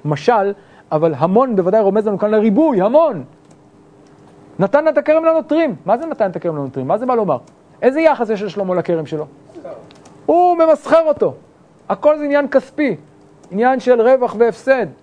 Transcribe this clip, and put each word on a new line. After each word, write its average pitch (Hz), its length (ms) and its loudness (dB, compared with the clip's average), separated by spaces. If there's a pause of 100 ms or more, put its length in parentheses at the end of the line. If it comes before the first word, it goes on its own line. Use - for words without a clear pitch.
משל, 202 480 0 (380)
אבל 156 260 0
המון 208 380 2
בוודאי 190 260 2
רומז 202 260 0
לנו 202 120 -4
כאן 208 120 -2
לריבוי, 220 500 2
המון. 233 420 0 (1400)
נתן 285 280 2
את 302 100 0
הכרם 311 280 0
לנוטרים. 311 500 0 (100)
מה 202 120 0
זה 320 80 -8
נתן 247 260 -4
את - 40 -12
הכרם 165 200 -6
לנוטרים? 135 320 -8
מה 180 100 -2
זה 240 80 -6
בא 247 100 -2
לומר? 185 220 -2 (440)
איזה 262 200 0
יחס 254 280 0
יש 208 120 -4
לשלמה 190 340 -6
לכרם 165 300 -4
שלו? 151 200 -8 (1000)
הוא 349 320 4
ממסחר 320 500 2
אותו. 214 260 -2 (560)
הכל 302 280 0
זה 294 60 -8
עניין 285 240 0
כספי, 277 480 -2 (560)
עניין 240 280 0
של 247 220 2
רווח 247 380 2
והפסד. 233 480 0 (160)